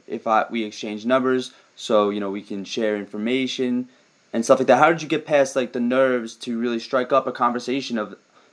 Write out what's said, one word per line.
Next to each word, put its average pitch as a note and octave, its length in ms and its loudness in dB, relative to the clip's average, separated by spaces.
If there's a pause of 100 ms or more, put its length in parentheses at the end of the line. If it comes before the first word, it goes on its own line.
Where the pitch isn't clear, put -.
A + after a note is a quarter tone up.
if - 220 -8
I, A2 220 4
we A#2 140 -4
exchange G#2+ 420 -8
numbers B2+ 480 2 (220)
so, G#2 340 2
you G#2 100 -2
know, G2+ 100 -4
we G2+ 120 -6
can G2 240 -10
share G#2+ 320 -2
information B2 920 -2 (460)
and A2+ 100 0
stuff - 160 6
like B2 80 0
that"? B2 100 6
How D3+ 120 6
did E3 120 0
you D#3 60 -10
get D#3 180 -4
past, C#3 300 2
like, B2 180 -2
the C3 60 -4
nerves B2 560 0
to A#2 240 -6
really A#2 200 -2
strike B2+ 340 -2
up C3 120 4
a B2+ 60 -4
conversation B2 640 -2
of, G2 200 -6 (360)